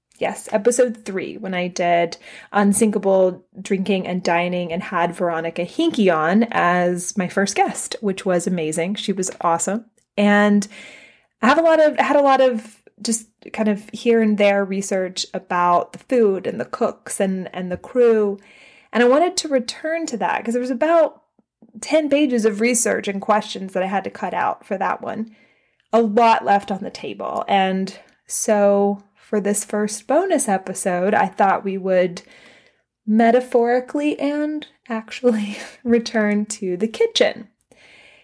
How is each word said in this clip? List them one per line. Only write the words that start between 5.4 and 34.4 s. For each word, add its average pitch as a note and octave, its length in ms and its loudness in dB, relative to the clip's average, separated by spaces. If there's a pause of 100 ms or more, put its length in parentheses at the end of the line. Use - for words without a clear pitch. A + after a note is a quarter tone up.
Hinke G#3 520 0
on F3+ 360 2
as F3+ 640 0
my F3+ 120 -2
first - 280 -2
guest, - 460 -2
which G3 240 -4
was F3+ 200 0
amazing. F3 500 -2
She - 180 -4
was F#3 160 -4 (100)
awesome. F3+ 460 -2 (300)
And G#3 500 4 (760)
I A3 40 2
have C#4+ 120 4
a E4 40 4
lot D#4+ 180 6
of, D4+ 180 4
had C4+ 180 2
a C#4+ 60 4
lot C4+ 180 4
of A#3+ 420 0 (200)
just A3+ 260 -4 (240)
kind G#3+ 160 -2
of G#3 240 -2
here A3+ 300 2
and G#3+ 160 2
there G3+ 260 4
research F#3+ 680 -4
about F3 580 0
the - 60 -12
food G3+ 480 0
and - 140 -4
the - 40 -6
cooks - 560 -6
and, F#3+ 340 -4
and F3+ 160 -8
the F3+ 60 -8
crew. A3 600 2 (540)
And A3+ 100 2
I B3 60 4
wanted E4+ 300 2
to D#4+ 100 -6
return D#4 580 -4
to B3 120 -6
that F#3 260 -2
'cause A3+ 100 -4
there B3 60 -2
was B3+ 100 -4
about D#4 520 2 (580)
ten D#4 280 0
pages C4 360 2
of G#3 160 0
research A3 480 0
and G3 120 -6
questions G3 520 -2
that F#3 100 -2
I F#3+ 40 -2
had F#3+ 180 -2
to G3 60 -10
cut F#3 220 -8
out - 320 -4
for F#3+ 140 -6
that F#3+ 240 -4
one. - 320 -8 (580)
A A3+ 80 4
lot A3+ 440 2
left G3+ 260 0
on G3 120 -8
the F#3 80 -10
table. - 580 -8
And F#3+ 500 0 (280)
so G3+ 760 2 (140)
for - 240 -4
this G3+ 240 -2
first G#3 420 -4
bonus E4 420 0
episode, F#3+ 640 -2
I G3 120 4
thought F#3+ 380 0
we F#3+ 120 -4
would F#3 460 0 (840)
metaphorically B3 1120 2
and D4+ 480 -4 (220)